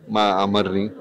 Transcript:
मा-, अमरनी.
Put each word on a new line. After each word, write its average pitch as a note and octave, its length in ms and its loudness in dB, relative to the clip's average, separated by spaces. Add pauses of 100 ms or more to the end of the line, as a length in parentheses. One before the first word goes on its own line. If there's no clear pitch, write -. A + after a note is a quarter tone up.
मा-, G#2 320 2
अमरनी. G2 460 0 (140)